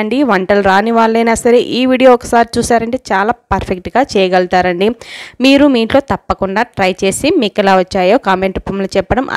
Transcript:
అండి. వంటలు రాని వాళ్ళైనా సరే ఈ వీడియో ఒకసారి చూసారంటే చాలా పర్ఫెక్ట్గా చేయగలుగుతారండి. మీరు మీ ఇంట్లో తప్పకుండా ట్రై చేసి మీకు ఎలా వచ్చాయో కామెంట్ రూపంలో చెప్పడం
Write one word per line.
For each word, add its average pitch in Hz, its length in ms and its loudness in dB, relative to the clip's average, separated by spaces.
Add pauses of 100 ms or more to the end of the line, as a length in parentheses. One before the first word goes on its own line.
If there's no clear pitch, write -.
అండి. 233 180 -2 (100)
వంటలు 196 380 0
రాని 208 300 2
వాళ్ళైనా 226 440 2
సరే 240 180 4 (180)
ఈ 254 40 0 (100)
వీడియో 254 260 4
ఒకసారి 233 300 -2 (100)
చూసారంటే 233 420 -2 (100)
చాలా 202 240 -2 (200)
పర్ఫెక్ట్గా 185 480 -4 (120)
చేయగలుగుతారండి. 185 760 0 (580)
మీరు 277 280 6
మీ 226 120 0
ఇంట్లో 277 160 0 (100)
తప్పకుండా 190 500 -4 (140)
ట్రై 190 140 0 (120)
చేసి 190 240 -2 (160)
మీకు 208 220 -2
ఎలా 196 180 4
వచ్చాయో 185 340 0 (120)
కామెంట్ 190 320 -2
రూపంలో 196 360 -6
చెప్పడం 202 400 -2